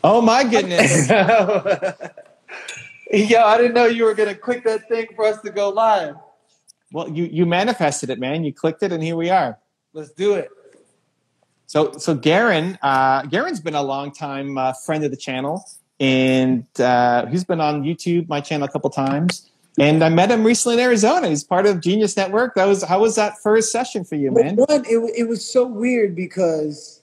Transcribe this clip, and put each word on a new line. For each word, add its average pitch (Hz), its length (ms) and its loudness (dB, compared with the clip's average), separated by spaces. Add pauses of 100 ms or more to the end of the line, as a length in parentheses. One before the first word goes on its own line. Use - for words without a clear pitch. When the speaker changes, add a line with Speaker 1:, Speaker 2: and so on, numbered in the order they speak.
Speaker 1:
Oh 214 180 6
my 233 220 4
goodness. 180 640 0
Speaker 2:
<laughs> - 0 -
Yo, 226 60 4 (2250)
I 220 160 6
didn't 240 160 4
know 240 120 4
you 226 200 2
were 220 80 2
gonna 208 220 -2
click 247 280 -6
that 220 240 -4
thing 226 280 -4
for 220 100 -2
us 214 160 -2
to 208 80 -10
go 202 200 -2
live. 196 460 0 (760)
Speaker 1:
Well, 160 160 -8
you, 165 160 -4
you 160 200 0
manifested 175 640 -2
it, 123 100 -6
man. 147 260 -4
You 143 80 -6
clicked 160 300 -4
it 185 100 -4
and 160 100 -6
here 165 140 -6
we 170 120 -4
are. 151 280 0 (340)
Speaker 2:
Let's 156 200 -18
do 202 240 -2
it. 175 140 -8 (1160)
Speaker 1:
So, 151 320 -2
so 165 160 -2
Garen, 175 680 0
uh, 135 420 0
Garen's 214 360 -6
been 156 160 -8
a 143 80 -2
long 139 300 -6
time, 139 440 -10
uh, 131 140 -2
friend 156 320 -6
of 143 80 -2
the 135 60 -10
channel, 139 480 -8 (340)
and, 131 680 2 (140)
uh, 123 460 2
he's 180 180 -4
been 170 160 -4
on 151 240 -2
YouTube, 170 460 -4
my 147 100 -2
channel, 143 260 -4
a 139 60 -8
couple 147 180 -4
times. 143 600 -4 (280)
And 151 240 4
I 160 60 4
met 175 240 4
him 220 140 2
recently 233 300 2
in 233 40 4
Arizona. 247 480 2
He's 147 160 -2
part 185 220 0
of 190 160 2
Genius 208 340 0
Network. 208 400 -2
That 190 100 2
was, 196 180 2
how 180 180 0
was 220 140 2
that 208 280 -2
first 214 300 2
session 226 320 -6
for 160 100 -10
you, 139 160 -2
Speaker 2:
Well, 233 140 4
Speaker 1:
man? 185 100 -4
Speaker 2:
one, 269 300 2
it, 226 120 2 (200)
it 233 100 0
was 226 180 -4
so 254 220 2
weird 226 480 -2
because 160 880 -4